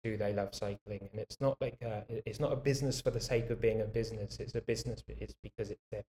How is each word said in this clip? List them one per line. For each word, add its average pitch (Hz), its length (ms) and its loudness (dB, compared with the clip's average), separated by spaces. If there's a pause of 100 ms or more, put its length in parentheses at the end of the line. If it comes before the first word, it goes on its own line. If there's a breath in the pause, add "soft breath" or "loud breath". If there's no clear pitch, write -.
two, 110 120 0
they 104 160 2
love 101 220 0
cycling. 101 580 -4
And 107 80 -6
it's - 200 -8
not 135 200 4
like 123 220 -2
a, 107 260 -2
it, 113 180 -4
it's 110 140 -4
not 143 120 2
a 131 40 2
business 131 440 2
for 127 100 2
the 117 100 2
sake 117 300 2
of 110 100 0
being 110 200 6
a 107 40 2
business. 110 540 -2
It's 110 160 -6
a 117 60 0
business, 113 460 0
but 110 140 -8
it's - 220 -8
because 104 280 -6
it's - 200 -10
their 104 140 -6 (140)